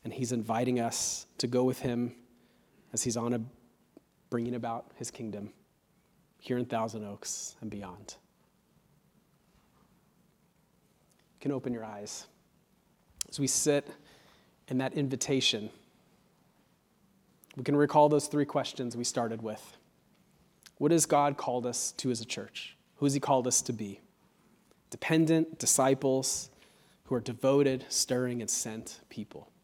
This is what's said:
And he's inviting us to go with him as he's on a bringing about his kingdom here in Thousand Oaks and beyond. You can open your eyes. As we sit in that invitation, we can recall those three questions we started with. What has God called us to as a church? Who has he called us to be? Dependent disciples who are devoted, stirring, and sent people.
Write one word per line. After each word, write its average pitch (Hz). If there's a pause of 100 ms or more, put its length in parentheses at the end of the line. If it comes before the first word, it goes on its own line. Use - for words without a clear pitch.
And 113
he's 123
inviting 120
us - (120)
to -
go 123
with 131
him 120 (760)
as -
he's 117
on 120
a 113 (840)
bringing 120
about 117
his 117
kingdom 101 (840)
here 123
in 123
Thousand 113
Oaks -
and 110
beyond. 98 (3250)
You -
can 139
open 127
your 113
eyes. 104 (1000)
As -
we 135
sit 143 (800)
in 127
that 131
invitation, 131 (1900)
we 127
can 143
recall 147
those 147
three 147
questions 123
we 120
started 113
with. 107 (1000)
What 147
has 165
God 143
called 123
us -
to -
as 117
a 110
church? - (200)
Who 143
has 139
he 143
called 131
us 123
to 127
be? 104 (880)
Dependent 160
disciples 135 (540)
who 131
are 120
devoted, 131
stirring, 123
and 104
sent -
people. - (140)